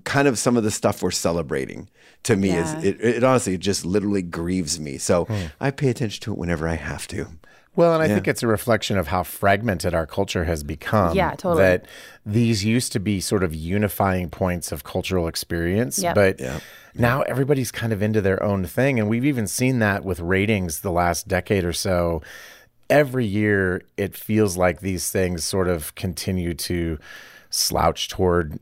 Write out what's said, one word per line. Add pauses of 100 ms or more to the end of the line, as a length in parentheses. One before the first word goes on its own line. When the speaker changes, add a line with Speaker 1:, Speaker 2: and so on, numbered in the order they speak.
Speaker 1:
kind
of
some
of
the
stuff
we're
celebrating (360)
to
me
is,
Speaker 2:
Yeah. (100)
Speaker 1:
it,
it
honestly
just
literally
grieves
me.
So
Speaker 3:
Hmm. (260)
Speaker 1:
I
pay
attention
to
it
whenever
I
have
to. (480)
Speaker 3:
Well,
and
I
Speaker 1:
Yeah.
Speaker 3:
think
it's
a
reflection
of
how
fragmented
our
culture
has
become.
Speaker 2:
Yeah,
totally.
Speaker 3:
That (400)
these
used
to
be
sort
of
unifying
points
of
cultural
experience,
Speaker 2:
Yep.
Speaker 3:
but
Speaker 1:
Yeah. (360)
Speaker 3:
now
everybody's
kind
of
into
their
own
thing.
And
we've
even
seen
that
with
ratings
the
last
decade
or
so. (680)
Every
year, (160)
it
feels
like
these
things
sort
of
continue
to (500)
slouch
toward